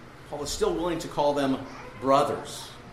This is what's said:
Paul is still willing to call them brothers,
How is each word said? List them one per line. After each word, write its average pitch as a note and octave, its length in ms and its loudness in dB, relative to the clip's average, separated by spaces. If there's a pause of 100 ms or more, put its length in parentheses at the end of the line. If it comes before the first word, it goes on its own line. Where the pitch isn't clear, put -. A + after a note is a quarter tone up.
(280)
Paul D3 140 -8
is C#3 80 -6
still F#3+ 240 2
willing E3 240 0
to - 100 -8
call D3 240 2
them C3+ 320 2 (380)
brothers, - 680 2 (240)